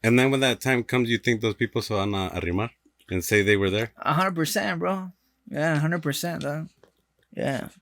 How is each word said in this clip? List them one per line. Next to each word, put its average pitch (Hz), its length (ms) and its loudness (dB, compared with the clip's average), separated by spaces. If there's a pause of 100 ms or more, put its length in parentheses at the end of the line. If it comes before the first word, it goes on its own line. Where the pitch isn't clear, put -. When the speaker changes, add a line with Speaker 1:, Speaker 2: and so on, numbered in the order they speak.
Speaker 1:
And 120 160 4
then 135 140 4
when 135 80 0
that 123 200 2
time 127 220 0
comes, 123 260 0
you 117 100 0
think 117 240 0
those 107 140 0
people 113 240 -2
se 107 140 -4
van 101 200 0
a 95 160 -2
arrimar 90 420 -2 (360)
and 92 140 -2
say 104 220 4
they 104 120 6
were 98 140 2
there? 110 280 -2
Speaker 2:
A - 160 -2
hundred 185 200 0
percent, 170 460 -2
bro. 185 320 -4 (360)
Yeah, 151 280 0
a - 20 2
hundred 160 240 0
percent, 160 400 -4
dog. 151 260 -6 (640)
Yeah. - 380 -4 (120)